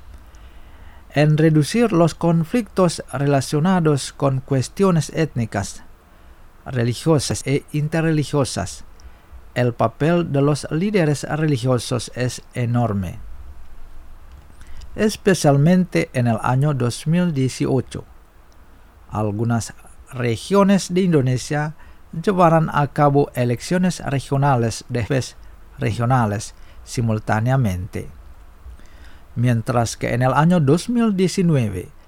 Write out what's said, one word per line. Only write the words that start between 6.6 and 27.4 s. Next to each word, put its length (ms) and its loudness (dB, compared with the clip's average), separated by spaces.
religiosas 800 0
e 260 -2
interreligiosas, 1120 -2
el 180 0
papel 580 0
de 100 2
los 280 0
líderes 540 0
religiosos 920 -2
es 300 -6
enorme, 680 -2
especialmente 1200 2
en 140 0
el 140 2
año 320 0
dos 340 -2
mil 260 0
dieciocho. 720 -2
Algunas 640 -2
regiones 840 2
de 80 2
Indonesia 720 0
llevarán 640 4
a 140 2
cabo 460 2
elecciones 720 0
regionales 840 0
de 120 -4
jefes 360 -4
regionales 760 0
simultáneamente, 1200 -2